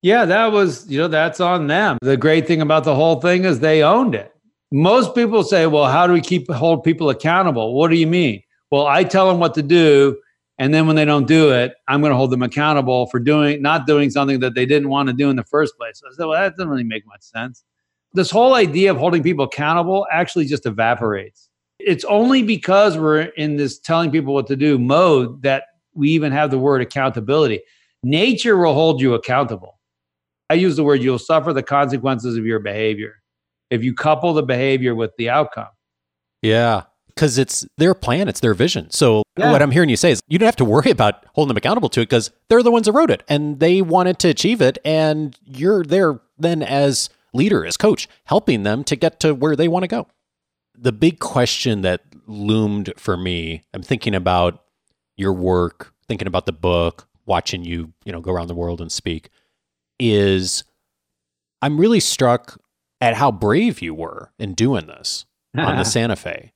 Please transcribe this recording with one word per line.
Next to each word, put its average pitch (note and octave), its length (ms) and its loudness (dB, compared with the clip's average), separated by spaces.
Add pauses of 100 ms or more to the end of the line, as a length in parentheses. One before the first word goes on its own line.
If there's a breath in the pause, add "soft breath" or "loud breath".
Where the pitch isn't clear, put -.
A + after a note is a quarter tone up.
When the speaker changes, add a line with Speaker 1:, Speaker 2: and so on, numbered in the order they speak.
Speaker 1:
Yeah, A3 220 4
that G#3 260 2
was, F#3+ 400 -2
you C3+ 80 -4
know, E3 100 0
that's D#3+ 320 0
on F3 280 0
them. E3 320 0
The C3+ 160 0
great D#3 300 2
thing D#3+ 140 0
about D#3 240 2
the D3 100 2
whole D#3+ 260 2
thing F3+ 240 2
is D#3 160 0
they D#3 220 4
owned G3+ 320 2
it. G2+ 200 -10 (380)
Most F#3 420 2
people A3+ 280 2
say, F3 240 2
"Well, D3+ 200 2
how D3+ 200 2
do F3+ 60 4
we E3+ 80 4
keep, E3+ 300 -4
hold D#3 340 0
people D#3+ 260 0
accountable?" D3 640 0
What D#3+ 160 2
do E3 60 2
you E3 100 2
mean? D#3 360 0 (280)
Well, D3 160 2
I D3+ 180 2
tell F#3+ 240 2
them F3 120 2
what E3 140 0
to D#3 80 -2
do, C#3+ 540 4 (420 soft breath)
and C3+ 140 0
then D#3+ 140 2
when D#3 100 2
they D3+ 80 2
don't D3 220 2
do D#3 260 4
it, B2 220 0 (140)
I'm C#3 140 0
gonna D3 140 2
hold C3 140 2
them B2 120 -2
accountable B2+ 640 0
for B2+ 120 -4
doing, D3 440 0
not D3 240 0
doing D3 240 2
something C#3 300 -2
that B2+ 140 -4
they B2+ 120 0
didn't D3 220 0
wanna C#3 240 -2
do C#3 160 0
in C3+ 80 0
the A2+ 80 -4
first D3 320 -2
place. A2+ 300 -16
I B2+ 80 -20
said, E3 100 -8
"Well, D#3+ 160 -2
that F#3+ 160 -4
doesn't F3+ 120 -6
really C3 160 -4
make A2 220 -10
much G#2 160 -20
sense." B2 420 -14 (480)
This F3+ 180 -2
whole B3 240 4
idea F#3+ 360 2
of E3+ 60 0
holding E3 260 0
people D3 220 0
accountable E3+ 680 -2
actually E3+ 360 -2
just C3+ 200 -6
evaporates. A2+ 840 -4 (300)
It's - 260 -2
only A#3+ 380 2
because G3+ 560 2
we're D#3 240 2
in D3+ 340 -6
this C#3 220 -4
telling E3 320 -2
people C#3 240 -2
what C#3 140 -2
to C#3 80 -4
do C#3+ 220 2
mode C3+ 640 2
that C3+ 220 -2 (300)
we D3 160 0
even D3+ 220 0
have D3 180 0
the C3 80 0
word C3 240 2
accountability. B2+ 800 -2 (420)
Nature G3+ 540 0
will E3+ 180 2
hold D3+ 260 2
you B2+ 140 2
accountable. A2+ 640 -4 (720)
I D#3 40 2
use F3 220 2
the D3+ 80 0
word, C#3+ 180 2
"You'll B2+ 160 0
suffer D#3+ 340 0
the - 100 -2
consequences C3 720 -2
of A2 80 -4
your A2+ 140 -2
behavior," G#2+ 560 -6 (560)
if A#2 140 -4
you B2+ 100 -2
couple D#3 400 0
the D3+ 80 0
behavior B2+ 520 -2
with A2+ 220 -6
the A#2 140 -4
outcome. B2+ 400 -4 (720)
Speaker 2:
Yeah, A2+ 400 2 (340)
'cause C3+ 220 0
it's - 260 -2 (140)
their F3 160 2
plan, E3 340 -4
it's G2+ 120 -8
their A2+ 140 2
vision. F#2+ 360 -2
So A2 320 2 (160)
Speaker 1:
Yeah. A#3 140 2
Speaker 2:
what C#3 100 4
I'm C#3+ 80 2
hearing D#3+ 180 2
you A#2+ 80 2
say E3+ 140 2
is A2 160 0
you D#3 120 0
don't A3 80 4
have A3+ 100 2
to C#3 80 2
worry B2+ 260 2
about G#2+ 340 0 (100)
holding D3+ 140 0
them A#2+ 80 -2
accountable F3 340 -2
to - 100 0
it A2+ 100 -2
'cause A#2 220 0 (160)
they're A#3 160 4
the A#3 80 4
ones A3+ 160 2
who G#3+ 40 0
wrote D#4 200 2
it - 160 -4
and D3 320 -2
they F3 200 4
wanted F3+ 380 0
to F3+ 100 2
achieve G#3 320 0
it. C3 240 2
And D#3 640 -2
you're E3+ 380 0
there D#3 360 0 (160)
then D#3+ 280 -2
as C#3 440 0 (240)
leader, C#3+ 320 0
as E2+ 120 -8
coach, - 320 0 (160 soft breath)
helping B2+ 400 0
them G#2+ 180 -2
to C#3+ 140 -4
get E3 240 -2
to D#3 120 2
where C#3+ 220 -2
they D#3 140 0
wanna F3+ 180 -2
go. A#3 220 -8 (680)
The A#2+ 140 -2
big D#3+ 300 0
question A#2+ 600 -2
that F2+ 180 0 (260)
loomed G#2 720 -4
for F#2+ 200 -4
me, E2+ 460 -8 (100)
I'm F#2+ 100 -14
thinking A2+ 340 -4
about F2+ 480 0 (520)
your G2 160 -2
work, F2+ 600 -4 (160)
thinking G2+ 180 -8
about F2+ 200 -4
the F#2+ 60 -6
book, E2+ 540 -2 (200)
watching F2+ 380 -4
you, E2+ 280 -10 (120)
you G#2 60 -14
know, E2+ 100 -12
go F2+ 120 -8
around F2 160 -6
the F2 60 -10
world E2+ 260 -8
and E2 100 -12
speak, - 380 -10 (720)
is G2+ 640 0 (960)
I'm D3 160 -2
really G#3+ 220 4
struck - 580 -2 (420)
at A#2 140 0
how C3+ 160 0
brave B2 500 0
you D#2+ 140 -10
were - 440 -14
in G2+ 160 -10
doing G#2 320 -2
this - 400 -12 (300)
on F3+ 200 -2
the - 80 -2
Speaker 1:
<laughs> G#2+ 100 -4
Speaker 2:
Santa A#2 220 -2
Fe. - 400 -14